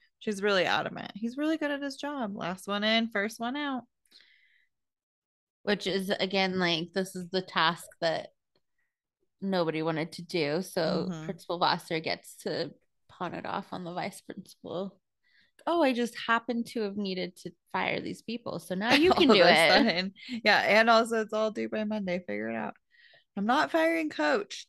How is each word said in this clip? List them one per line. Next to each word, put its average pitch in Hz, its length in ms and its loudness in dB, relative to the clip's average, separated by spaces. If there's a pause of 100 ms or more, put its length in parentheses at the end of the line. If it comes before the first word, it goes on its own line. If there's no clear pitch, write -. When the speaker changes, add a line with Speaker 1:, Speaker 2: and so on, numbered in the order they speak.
(200)
Speaker 1:
She's 196 220 -6
really 190 240 2
adamant. - 500 -2
He's 233 220 -6
really 311 200 -2
good 294 140 -2
at 285 100 -6
his 277 160 -6
job. 262 380 -6
Last 185 320 -8
one 202 160 -2
in, 226 260 2
first 214 300 -4
one 240 180 -6
out. 277 260 -4 (1800)
Speaker 2:
Which 202 240 0
is, 190 220 -2
again, 190 500 0
like, 170 340 0
this 185 220 -4
is 180 140 -10
the 185 120 -2
task 175 440 0 (160)
that 160 280 -2 (1120)
nobody 170 400 0
wanted 160 320 -2
to - 80 -12
do. 165 400 -2
So 175 480 -2
Speaker 1:
Mm-hmm. 160 160 -8
Speaker 2:
Principal 175 340 -6
Foster 170 400 0
gets - 440 -6
to - 280 -4 (380)
pawn - 240 -8
it 170 120 -10
off - 260 -4
on 180 120 -10
the 170 100 -10
vice 180 280 -8
principal. - 800 -12 (680)
"Oh, 330 160 2
I 262 100 4
just 233 220 -2 (120)
happen 233 380 0
to - 160 -6
have 202 160 -4
needed 180 400 -4
to 175 140 -12 (200)
fire 190 300 -2
these - 200 -10
people. - 380 -8
So - 160 -8
now 220 180 0
you 311 180 6
Speaker 1:
<laughs> - 20 8
Speaker 2:
can 285 160 6
Speaker 1:
All 214 60 10
Speaker 2:
do 185 60 10
Speaker 1:
of 175 60 8
a 175 40 10
Speaker 2:
it." 160 200 8
Speaker 1:
sudden. 190 420 4 (300)
Yeah. 202 160 6
And 208 300 4
also, 226 320 4
it's 214 120 -6
all 220 180 0
due 226 180 -4
by 220 160 -4
Monday. 196 420 -2
Figure 110 220 -4
it 113 80 -4
out. - 160 -6 (640)
"I'm 202 80 -2
not 277 260 2
firing 320 380 2
Coach. - 600 -2